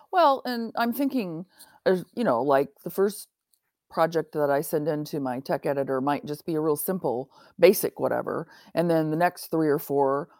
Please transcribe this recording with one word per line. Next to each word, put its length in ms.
Well, 340
and 300
I'm 180
thinking, 520
uh, 160
you 80
know, 200
like, 260
the 60
first 400
project 440
that 160
I 100
send 300
in 160
to 160
my 180
tech 260
editor 360
might 240
just 200
be 100
a 60
real 140
simple, 540
basic 440
whatever, 460
and 180
then 200
the 40
next 320
three 220
or 100
four 480